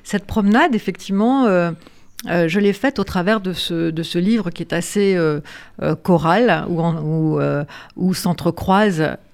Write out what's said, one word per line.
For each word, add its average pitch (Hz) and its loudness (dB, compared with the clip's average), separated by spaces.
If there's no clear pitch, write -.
cette - -6
promenade, 226 2
effectivement, 214 0
euh, 175 2
euh, 170 2
je 175 0
l'ai 202 4
faite 262 -2
au 196 -2
travers 196 0
de 185 -4
ce, 165 -2
de 160 -4
ce 165 -4
livre 196 0
qui 170 -10
est - -8
assez, 196 0
euh, 156 2
euh, 151 0
choral, 170 2
où, 165 -2
en, 165 0
où, 156 0
euh, 143 0
où 185 0
s'entrecroisent 175 0